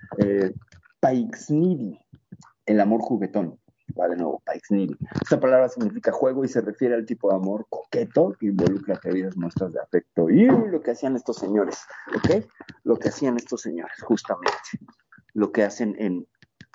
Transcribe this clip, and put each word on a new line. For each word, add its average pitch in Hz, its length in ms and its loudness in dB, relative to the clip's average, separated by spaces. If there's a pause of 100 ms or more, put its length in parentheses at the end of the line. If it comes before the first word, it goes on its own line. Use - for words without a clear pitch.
(180)
Eh, 101 360 2 (460)
paixnidi, 131 960 0 (680)
el 107 140 4
amor 107 200 4
juguetón. 98 580 -2 (400)
Va 87 80 2
de 87 80 -2
nuevo, 82 320 -4
paixnidi. 87 500 -2 (240)
Esta - 200 2
palabra 131 280 4
significa 110 440 -2
juego 131 320 0
y 131 40 0
se 127 120 -2
refiere 117 340 0
al 113 100 -2
tipo 110 260 -2
de 95 40 4
amor 95 340 -2
coqueto 147 720 0
que 110 80 -4
involucra 95 480 0
atrevidas 95 420 -4
muestras 87 360 -4
de 64 80 -4
afecto. - 500 0
Y 180 160 8
lo 214 340 4
que 120 120 -2
hacían 131 240 -2
estos 120 220 -6
señores, 98 460 -2 (300)
¿ok? - 320 2 (380)
Lo 117 120 4
que - 120 -2
hacían 127 280 0
estos 120 260 -6
señores, 85 420 -10
justamente. - 500 -2 (800)
Lo 104 180 0
que 107 140 2
hacen 104 340 -2
en, 92 300 -4 (460)